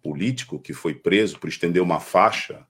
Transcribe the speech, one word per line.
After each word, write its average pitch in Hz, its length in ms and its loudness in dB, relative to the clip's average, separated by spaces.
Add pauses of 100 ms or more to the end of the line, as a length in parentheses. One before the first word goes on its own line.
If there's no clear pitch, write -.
político 85 560 -4
que - 140 -14
foi 80 220 -6
preso 95 440 2
por 80 120 -10
estender 87 320 0
uma 85 180 0
faixa - 680 0